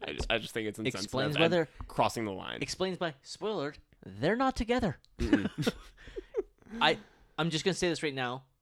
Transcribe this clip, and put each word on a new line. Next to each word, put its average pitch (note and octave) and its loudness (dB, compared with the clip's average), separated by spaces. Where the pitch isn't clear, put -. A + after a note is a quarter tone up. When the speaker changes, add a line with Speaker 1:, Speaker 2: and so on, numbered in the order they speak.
Speaker 1:
I - -8
Speaker 2:
Ex-, D2 -6
Speaker 1:
just, - -2
I A#2 2
just C3+ -6
think A2 -2
it's G#2 -6
insensitive A2 -2
Speaker 2:
explains C3+ 0
Speaker 1:
and - 4
Speaker 2:
whether E3 4
Speaker 1:
crossing A2+ 2
the G2+ -2
line. F#2 -6
Speaker 2:
Explains F3+ -4
by, E3 -2
spoiler - -6
alert, D3 -4
they're A2+ 2
not C4 2
together. A#3 0
Speaker 1:
Mm-mm. A#3+ 4
Speaker 2:
<laughs> - -8
I, D3+ 4
I'm D#3+ 2
just D3+ 0
gonna F#3 4
say F3+ 2
this D#3+ 0
right D3 -2
now, C3 -4